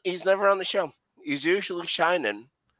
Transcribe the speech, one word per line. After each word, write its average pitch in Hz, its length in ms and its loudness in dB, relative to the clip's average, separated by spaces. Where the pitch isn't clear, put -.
he's 180 200 -4
never 196 220 4
on 196 100 4
the 185 80 -6
show. 175 260 -2
He's 143 200 -4
usually 175 440 0
shining. 131 600 0